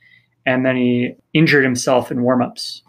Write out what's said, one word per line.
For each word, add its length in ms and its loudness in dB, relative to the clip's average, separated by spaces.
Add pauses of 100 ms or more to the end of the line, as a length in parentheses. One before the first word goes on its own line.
(440)
and 220 0
then 80 0
he 400 0 (200)
injured 280 4
himself 480 0
in 80 -6
warmups. 720 -4